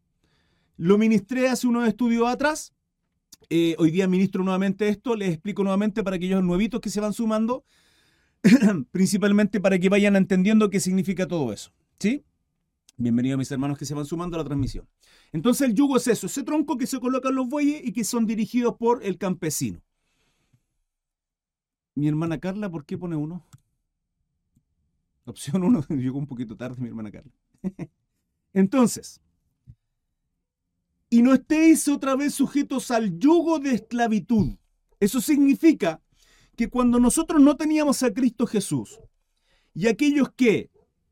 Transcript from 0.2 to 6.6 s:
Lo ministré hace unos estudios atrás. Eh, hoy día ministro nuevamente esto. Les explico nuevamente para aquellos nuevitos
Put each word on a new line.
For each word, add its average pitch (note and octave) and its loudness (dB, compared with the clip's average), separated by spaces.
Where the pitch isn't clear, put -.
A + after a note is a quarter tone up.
Lo F#3 4
ministré A3 0
hace B3+ -2
unos A#3 0
estudios A#3 0
atrás. C#4 -4
Eh, E3 0
hoy D#3+ 4
día F#3 0
ministro F#3 0
nuevamente F#3+ 0
esto. G#3 -2
Les G3 -2
explico G3+ -6
nuevamente G3 -2
para F#3+ -4
aquellos F#3 0
nuevitos F#3+ -2